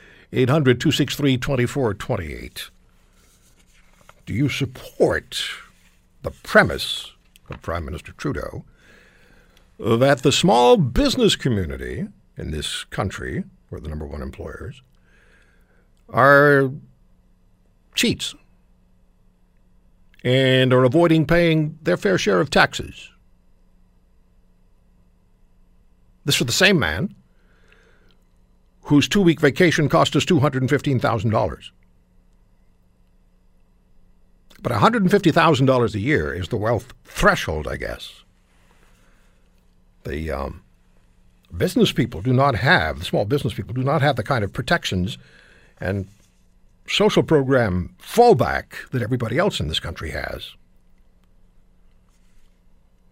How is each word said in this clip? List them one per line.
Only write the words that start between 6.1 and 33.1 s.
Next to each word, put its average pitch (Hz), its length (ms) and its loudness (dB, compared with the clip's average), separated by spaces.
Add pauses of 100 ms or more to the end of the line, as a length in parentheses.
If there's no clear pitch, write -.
the - 80 -6
premise - 800 0 (380)
of - 120 -16
Prime 82 240 -8
Minister - 260 -12
Trudeau - 540 -10 (1120)
that 127 440 2
the 139 100 4
small 240 420 6
business 214 640 2
community 82 680 -4 (300)
in 76 140 -10
this - 340 -8
country, 98 600 -8 (240)
we're 98 100 -12
the 80 80 -14
number 78 180 -10
one 73 160 -12
employers, - 600 -14 (1300)
are 139 600 6 (1200)
cheats - 420 -4 (1900)
and 131 500 4
are 127 100 6
avoiding 160 420 4
paying 165 560 2
their 175 160 0
fair 185 200 0
share 185 240 2
of 151 80 -2
taxes? - 600 0 (3250)
This 147 160 0
is 131 60 -4
the 113 40 -4
same 190 280 4
man 95 360 -4 (1700)
whose 143 180 4
two-week 170 320 2
vacation 147 500 2
cost 151 260 2
us 147 80 2
two 170 160 2
hundred 135 220 0
and 127 80 0
fifteen 135 300 -2
thousand 113 320 -2
dollars. 117 400 -4 (3000)